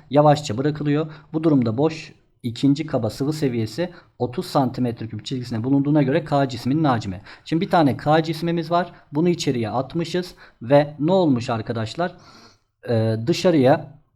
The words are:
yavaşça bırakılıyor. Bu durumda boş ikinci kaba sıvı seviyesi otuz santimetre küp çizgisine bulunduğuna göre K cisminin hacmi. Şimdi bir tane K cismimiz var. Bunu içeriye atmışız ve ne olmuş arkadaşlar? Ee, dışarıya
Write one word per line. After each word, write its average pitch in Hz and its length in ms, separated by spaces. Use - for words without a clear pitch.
yavaşça 147 480
bırakılıyor. 147 540
Bu 160 100
durumda 123 340
boş 160 360
ikinci 139 420
kaba 120 240
sıvı 139 240
seviyesi 131 560
otuz 123 260
santimetre 123 640
küp 110 180
çizgisine 120 380
bulunduğuna 139 400
göre 147 220
K 139 240
cisminin 127 340
hacmi. 104 380
Şimdi 165 200
bir - 40
tane 151 280
K 156 260
cismimiz 165 480
var. 175 200
Bunu 160 180
içeriye 123 400
atmışız 165 640
ve 143 380
ne 151 120
olmuş 139 380
arkadaşlar? 113 640
Ee, 113 260
dışarıya 156 720